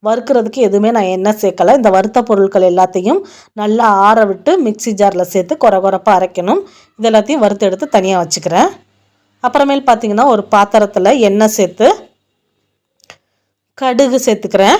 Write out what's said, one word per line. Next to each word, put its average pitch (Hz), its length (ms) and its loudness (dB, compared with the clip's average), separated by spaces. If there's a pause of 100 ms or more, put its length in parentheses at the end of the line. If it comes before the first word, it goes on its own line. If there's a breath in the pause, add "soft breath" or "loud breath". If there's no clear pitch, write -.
வறுக்கிறதுக்கு 233 600 -4
எதுவுமே 202 300 0
நான் 196 160 -2
எண்ணெய் 202 300 -2
சேர்க்கல. 185 360 0
இந்த 220 160 2
வறுத்த 214 340 0
பொருட்கள் 196 420 2
எல்லாத்தையும் 185 500 0 (400 loud breath)
நல்லா 220 260 0 (200)
ஆற 220 120 4 (120)
விட்டு 190 240 -2 (100)
மிக்ஸி 214 360 -6
ஜார்ல 185 240 0 (100)
சேர்த்து 185 280 -2
கொர 208 220 4
கொரப்பா 196 340 0
அரைக்கணும். 185 420 -2 (380 loud breath)
இது 220 120 -2
எல்லாத்தையும் 220 340 0
வறுத்து 202 240 0
எடுத்து 185 260 -4
தனியா 190 280 0
வச்சுக்கிறேன். 170 460 -2 (800)
அப்புறமேல் 277 420 0
பார்த்தீங்கன்னா, 220 460 0
ஒரு 226 100 -2 (120)
பாத்திரத்துல 208 580 2 (140)
எண்ணெய் 214 280 0
சேர்த்து 208 320 0 (1900)
கடுகு 254 440 0
சேர்த்துக்கிறேன். 208 540 0